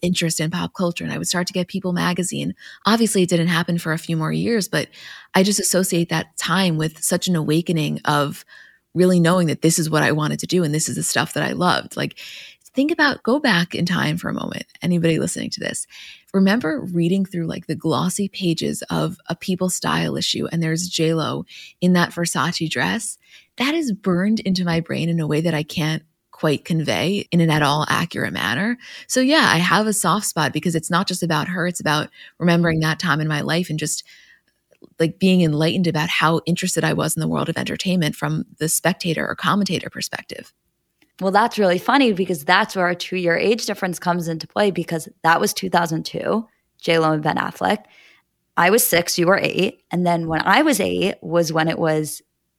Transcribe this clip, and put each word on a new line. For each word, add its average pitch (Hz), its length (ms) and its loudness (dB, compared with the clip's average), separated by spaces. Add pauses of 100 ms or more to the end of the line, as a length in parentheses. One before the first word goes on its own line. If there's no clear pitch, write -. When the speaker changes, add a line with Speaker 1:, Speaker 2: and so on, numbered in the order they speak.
Speaker 1:
interest 175 380 -2
in 160 100 -2
pop 175 240 -6
culture. 175 300 -2
And 165 80 -6
I 156 60 -6
would 170 100 -4
start 180 180 -2
to - 60 -8
get 180 160 -2
People 185 240 -4
magazine. 175 600 -2 (300)
Obviously, 208 380 2
it 175 60 2
didn't 170 180 2
happen 170 320 0
for 165 140 -4
a 160 60 -2
few 165 180 -4
more 156 160 -2
years, 190 360 -2
but - 200 -2 (460)
I 190 100 6
just 208 160 2
associate 180 480 0
that - 280 -4
time 180 400 0
with 156 260 -4
such 180 260 0
an 180 80 2
awakening 151 680 0
of 147 400 0 (480)
really 180 280 6
knowing 170 260 4
that - 160 -2
this 165 160 4
is 156 100 -2
what 156 140 2
I - 80 2
wanted 151 300 -2
to - 80 -10
do 180 160 2
and 147 100 0
this 156 140 -2
is - 80 -6
the - 80 -4
stuff - 300 -2
that 151 100 -2
I 127 80 -4
loved. - 440 -2
Like, - 220 -6 (560)
think 277 160 2
about, 311 320 0
go 247 180 2
back 180 340 0
in 170 100 -2
time 160 320 0
for - 120 -8
a - 60 -4
moment, - 300 -8 (180)
anybody 165 360 2
listening 62 320 -4
to - 100 -10
this. - 260 -6 (460)
Remember 226 480 2
reading 180 440 0
through, 170 220 -4
like, 170 200 -6
the 156 80 -4
glossy 175 540 0
pages 160 640 -2
of 165 280 -2 (100)
a 175 60 -4
People 185 340 -2
style 160 480 -2
issue - 360 -2
and 165 100 0
there's 165 260 -2
J 165 260 0
lo 147 300 -2 (360)
in 180 140 4
that 175 160 4
Versace 170 600 -2
dress? 180 480 -4 (380)
That 277 180 0
is 302 180 0
burned 190 460 0
into 185 260 -2
my 165 140 0
brain 156 300 -2
in 165 100 0
a 156 80 -2
way 151 140 0
that 165 140 0
I 151 100 -2
can't 156 400 -4 (260)
quite - 340 0
convey 151 680 0
in 170 80 4
an 165 100 4
at 151 120 2
all 147 260 0
accurate - 440 -2
manner. 196 460 -2 (300)
So 254 120 0
yeah, 269 320 4
I 160 60 4
have 180 300 2
a 214 40 0
soft 202 340 0
spot 147 260 -2
because 165 240 -2
it's 160 140 -4
not 175 180 2
just 185 160 -4
about 156 240 -2
her. 180 180 -4
It's 180 140 -6
about 151 280 0 (300)
remembering 170 420 2
that 156 200 0
time 156 200 0
in 156 60 -2
my 151 140 -2
life 160 280 -2
and 156 120 -4
just, - 240 -6 (960)
like, 165 180 0
being 185 220 6
enlightened 160 480 2
about 156 200 0
how 160 380 2
interested 170 380 0
I 156 80 2
was 156 240 -2
in 160 40 -4
the 160 80 -2
world 151 200 -2
of 160 100 -4
entertainment 180 560 0
from 156 320 -2 (120)
the 156 100 -2
spectator 165 580 0
or - 80 -4
commentator 190 560 0
perspective. - 640 -12 (640)
Speaker 2:
Well, 190 120 0
that's 214 260 4
really 185 200 4
funny 247 360 4
because 175 320 -2
that's 196 280 4
where 180 120 2
our 175 80 0
two-year 175 420 0
age 220 300 0
difference 190 320 -4
comes 175 280 0
into 165 200 -6
play 202 240 0
because 165 360 -4 (160)
that 165 160 6
was 208 140 0
two - 160 -6
thousand 165 380 0
two, - 420 -4 (300)
J 165 200 2
lo 160 140 4
and 151 100 0
Ben 151 140 0
Affleck. - 480 -2 (720)
I 180 140 6
was 233 160 4
six, 170 320 0
you 170 80 2
were 190 120 4
eight. - 520 -2
And 180 160 0
then 170 220 0
when 160 120 0
I 208 220 4
was 294 180 2
eight 180 400 0
was 165 320 0
when 160 160 2
it 160 100 -2
was 156 440 -2 (360)